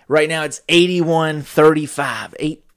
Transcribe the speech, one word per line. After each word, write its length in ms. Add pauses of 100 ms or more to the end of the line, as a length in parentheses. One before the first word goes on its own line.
Right 180
now 160
it's 240
eighty-one 720
thirty-five, 960
eight 280 (120)